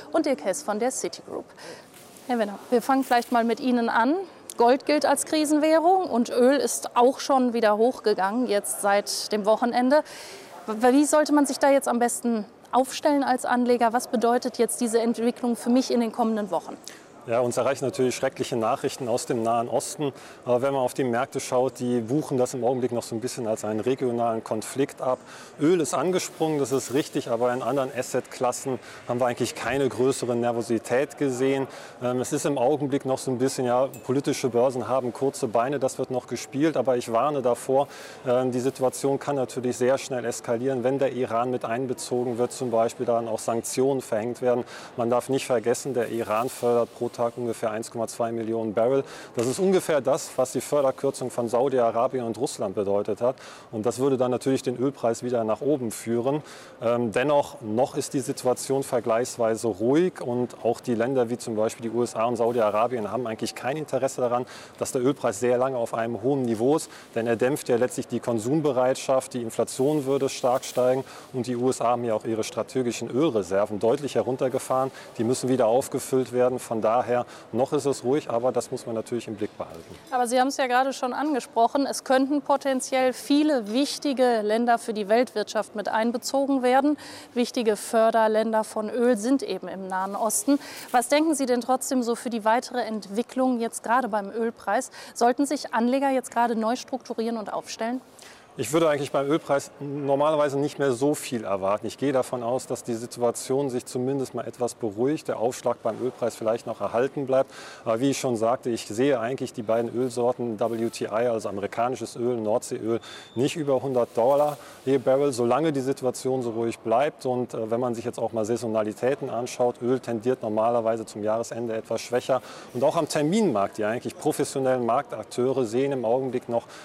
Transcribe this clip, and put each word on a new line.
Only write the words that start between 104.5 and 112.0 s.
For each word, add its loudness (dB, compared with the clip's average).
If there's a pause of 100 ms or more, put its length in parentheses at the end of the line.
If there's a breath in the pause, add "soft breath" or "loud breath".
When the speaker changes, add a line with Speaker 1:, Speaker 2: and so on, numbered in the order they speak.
Speaker 2:
beruhigt. -2
Der -4
Aufschlag -2
beim -4
Ölpreis -4
vielleicht -2
noch -8
erhalten -2
bleibt. 2 (320 loud breath)
Aber 0
wie 2
ich -2
schon 0
sagte, 0
ich -4
sehe 2
eigentlich -6
die -8
beiden 0
Ölsorten -2
W 0
T -4
I, -12
also 0
amerikanisches -4